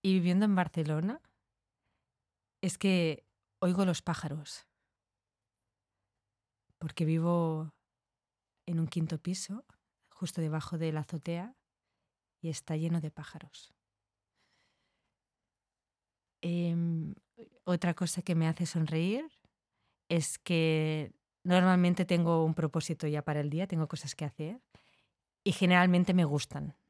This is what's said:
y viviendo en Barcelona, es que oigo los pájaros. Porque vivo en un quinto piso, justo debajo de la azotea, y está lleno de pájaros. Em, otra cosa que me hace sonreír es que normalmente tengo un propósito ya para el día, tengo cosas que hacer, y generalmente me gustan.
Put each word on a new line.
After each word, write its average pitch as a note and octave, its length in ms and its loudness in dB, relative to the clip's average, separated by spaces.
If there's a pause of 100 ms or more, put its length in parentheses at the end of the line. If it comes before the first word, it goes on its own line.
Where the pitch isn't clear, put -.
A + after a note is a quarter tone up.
y F#3+ 140 4
viviendo F#3 300 4
en G3+ 100 4
Barcelona, E3+ 640 -2 (1400)
es F#3 160 -4
que F3 460 2 (360)
oigo F3+ 260 2
los F3 160 0
pájaros. D3+ 640 -8 (2250)
Porque D#3+ 260 -6
vivo D#3+ 680 0 (920)
en E3 140 -2
un D#3+ 80 0
quinto D#3+ 340 -4
piso, F#3+ 440 -8 (440)
justo - 320 -8
debajo D#3 360 -4
de D#3+ 140 -2
la D#3 100 -4
azotea, E3+ 540 -8 (840)
y E3 80 -6
está - 280 -6
lleno E3 240 -2
de D3+ 100 -8
pájaros. - 600 -18 (2750)
Em, E3+ 720 -2 (500)
otra F3 280 0
cosa F3+ 280 -4
que F3 140 -2
me D#3+ 120 2
hace E3 180 -2
sonreír E3+ 640 -2 (800)
es E3 300 0
que D#3 720 0 (320)
normalmente F3+ 600 4
tengo E3+ 400 2
un D#3+ 80 2
propósito D#3+ 540 -2
ya D3 160 -2
para D3+ 180 -2
el D3 80 -2
día, F3 180 -2
tengo D#3+ 200 -2
cosas - 280 -10
que D#3 100 -6
hacer, D#3+ 360 -8 (840)
y F#3+ 80 2
generalmente F3+ 640 4
me F3+ 120 6
gustan. C#3+ 500 -4 (140)